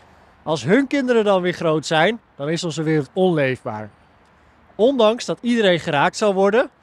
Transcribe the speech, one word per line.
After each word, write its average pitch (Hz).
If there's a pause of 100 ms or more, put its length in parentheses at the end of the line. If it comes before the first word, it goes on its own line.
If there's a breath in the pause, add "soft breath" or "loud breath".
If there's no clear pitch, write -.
(440 soft breath)
Als 147
hun 247
kinderen 247
dan 196
weer 175
groot 160
zijn, 170 (160)
dan 143
is 165
onze 160
wereld 151
onleefbaar. 131 (840)
Ondanks 233
dat 170
iedereen 214
geraakt 156
zal 208
worden, 202 (140)